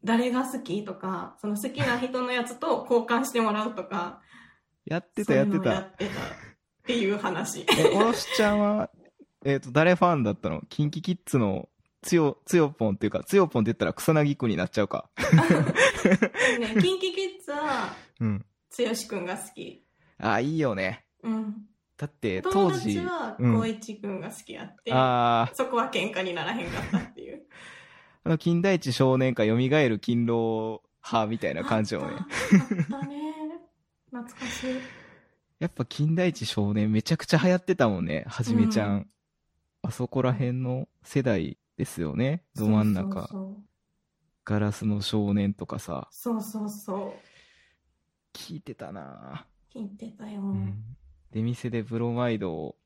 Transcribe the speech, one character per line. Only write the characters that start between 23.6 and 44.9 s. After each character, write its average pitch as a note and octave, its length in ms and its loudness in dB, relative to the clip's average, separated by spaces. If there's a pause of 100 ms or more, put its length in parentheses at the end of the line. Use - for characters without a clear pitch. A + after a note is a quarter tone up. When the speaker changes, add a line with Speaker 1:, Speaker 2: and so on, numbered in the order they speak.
Speaker 1:
一 G#3 260 -10
く G3+ 100 -10
ん F#3+ 120 -6
が G3 120 -12
好 - 100 -18
き - 120 -18
や - 120 -14
っ - 180 -20
て、 - 80 -4
Speaker 2:
あ A#2+ 600 4
ー。 - 40 -16
Speaker 1:
そ C4 120 -2
こ B3+ 100 -2
は B3 140 0
喧 G3 200 -2
嘩 F#3 120 -4
に F3+ 100 -4
な E3 100 -6
ら F#3+ 100 -4
へ G3+ 140 -4
ん E3+ 40 -8
か - 100 -6
っ - 80 -6
た G3 80 0
っ - 160 -4
て - 80 -18
い - 100 -14
う。 - 180 -16
Speaker 2:
<laughs> - 60 -20 (680)
あ E3 60 -2
の、 D#3+ 80 4
金 E3+ 240 2
田 G3 120 4
一 C#3+ 200 0
少 C3 240 6
年 C3 160 2
か、 A2+ 120 2
蘇 A2 120 4
る B2+ 420 4
勤 A#2+ 280 0
労 A2+ 560 0 (200)
派 A2 240 0
み A2+ 120 -4
た F2+ 100 -2
い C#2 60 -4
な E2 80 -4
感 A2 200 2
じ G#2 120 -4
よ D2 60 -4
ね。 C#2 60 -6
Speaker 1:
あ - 40 -8
っ - 160 -10 (600)
た。 C#4 80 -4
あ - 20 -8
っ - 20 -6
た C4+ 60 -6
ね。 C#4+ 160 -8 (880)
懐 A#3+ 240 -12
か C4 100 -12
し - 240 -8
い。 B3+ 60 -2 (840)
Speaker 2:
や E3+ 100 -4
っ - 40 -6
ぱ、 B2 140 -6
金 D#3 300 0
田 F3+ 100 2
一 D#3+ 200 -2
少 G#2 280 0
年、 G#2+ 180 2
め G#2+ 100 4
ち - 120 0
ゃ D#3+ 40 0
く - 80 -8
ち - 100 2
ゃ D3+ 80 6
流 F3+ 60 4
行 F3+ 60 6
っ F3+ 80 -2
て F#3 120 2
た B2 140 4
も F#2 120 0
ん F2+ 40 -2
ね、 D2+ 220 -4
は A2+ 160 -6
じ A2+ 100 -2
め G#2+ 140 4
ち G#3+ 120 2
ゃ G#2 80 0
ん。 G2+ 40 0
Speaker 1:
う - 60 2
ん。 - 120 -6 (720)
Speaker 2:
あ A2+ 100 -4
そ B2 160 -4
こ C3 140 -2
ら B2+ 120 2
辺 B2 200 0
の B2+ 340 -4 (140)
世 - 220 0
代 F#2 340 0 (240)
で - 40 0
す - 140 -12
よ D2+ 160 -2
ね。 C3+ 280 0 (120)
ど G#2+ 120 0
真 G#2+ 160 6
ん G#2+ 100 4
中。 F#2+ 140 0
Speaker 1:
そ - 20 -4
う - 40 -4
そ F#2+ 100 -6
う - 40 -12
そ F#3+ 140 -10 (180)
う。 - 40 -20 (840)
Speaker 2:
ガ G#2+ 140 -2
ラ G#2 120 0
ス - 140 -8
の G#2 160 0